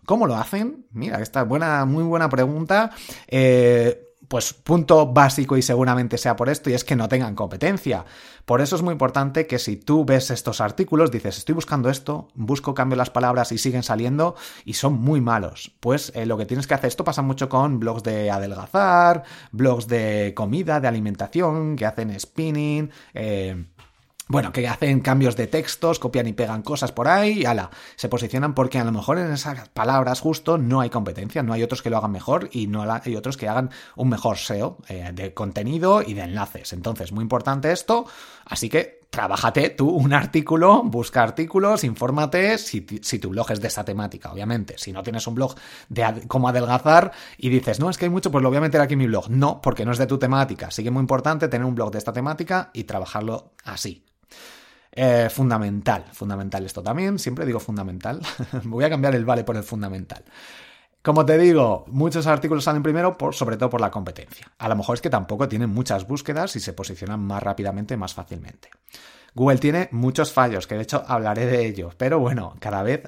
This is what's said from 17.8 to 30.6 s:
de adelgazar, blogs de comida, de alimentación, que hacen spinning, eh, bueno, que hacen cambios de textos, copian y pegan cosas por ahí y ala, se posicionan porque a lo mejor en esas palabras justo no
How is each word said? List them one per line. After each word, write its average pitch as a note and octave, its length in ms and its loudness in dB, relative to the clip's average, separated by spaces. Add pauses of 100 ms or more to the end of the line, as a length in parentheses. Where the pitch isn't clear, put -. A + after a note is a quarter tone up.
de G#2+ 280 -2
adelgazar, E3+ 920 4 (300)
blogs A#2+ 340 2
de G#2+ 480 0
comida, D3+ 460 0
de C3 80 2
alimentación, D3+ 880 -2
que A2 100 -2
hacen G#2+ 320 -4
spinning, D3+ 720 -2 (240)
eh, F#2+ 520 -4 (640)
bueno, C#3 240 0
que B2 140 -2
hacen C3 340 2
cambios C3 360 4
de A#2 100 -2
textos, D#3 540 -2
copian A#2+ 260 0
y A2 60 -4
pegan A2 300 -4
cosas C#3+ 280 -4
por A#2+ 160 -2
ahí G3+ 360 4
y - 20 0
ala, A2 260 0 (240)
se - 140 -6
posicionan B2+ 460 -2
porque C3 260 0
a A#2+ 40 0
lo A#2 60 0
mejor A2+ 280 0
en F3 120 -2
esas C#3 380 -8
palabras C3 500 0
justo D#3+ 400 0
no C3 220 2